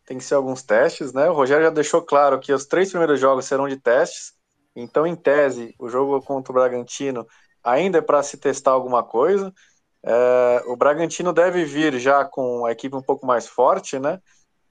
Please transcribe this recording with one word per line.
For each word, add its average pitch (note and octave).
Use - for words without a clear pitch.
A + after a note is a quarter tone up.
tem C3
que C3
ser -
alguns C3
testes, C#3+
né? C#3+
O F3+
Rogério D3
já D#3+
deixou D3+
claro C#3+
que C#3
os C3+
três F#3
primeiros D#3+
jogos C3
serão C#3
de C3+
testes. C#3
Então, A#2+
em E3+
tese, C#3
o B2+
jogo C3+
contra C3+
o B2+
Bragantino B2
ainda E3+
é -
pra C#3+
se -
testar C3+
alguma B2+
coisa. F#3
É, B2
o B2
Bragantino D#3
deve F3
vir D3
já C#3
com B2
a A#2
equipe C3
um C3
pouco C#3
mais A#2+
forte, C#3+
né? D#3